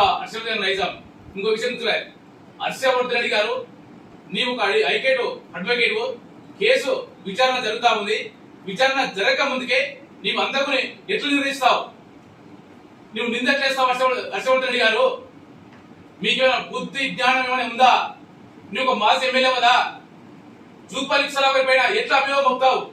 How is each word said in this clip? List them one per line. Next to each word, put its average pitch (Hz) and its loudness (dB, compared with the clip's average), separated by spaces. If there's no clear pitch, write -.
హర్షవర్ధన్ 226 -8
రెడ్డి 202 -4
నైజాం. 185 -2
ఇంకో 208 -2
విషయం 240 -4
గుర్తులే, 226 -2
హర్షవర్ధన్ 247 0
రెడ్డి 233 -2
గారు, 214 0
నీవు 247 -2
ఒక 233 -4
అడి-, 208 2
ఐకేటు, 254 0
అడ్వకేటు, 214 -2
కేసు 254 2
విచారణ 254 0
జరుగుతా 233 2
ఉంది. 208 -2
విచారణ 262 0
జరగక 262 0
ముందుకే 254 -2
నీవు 226 -2
అంతకుని 277 -2
ఎట్లు 277 -2
నిర్ణయిస్తావు? 269 0
నువ్వు 240 -2
నింద 254 -2
ఎట్లా 269 0
వేస్తావు 262 0
హర్షవర్ధ-, 247 0
హర్షవర్ధన్ 254 2
రెడ్డి 240 0
గారు? 220 2
మీకేమైనా 254 2
బుద్ధి 262 -6
జ్ఞానం 254 2
ఏమైనా 247 -2
ఉందా? 247 6
నువ్వు 262 -2
ఒక 208 2
మాజీ 254 4
ఎమ్మెల్యే 262 2
కదా, 240 4
జూపల్లి 277 0
కృష్ణారావు 269 2
గారి 262 4
పైన 262 6
ఎట్లా 277 2
అభియోగం 277 0
మోపుతావు? 254 2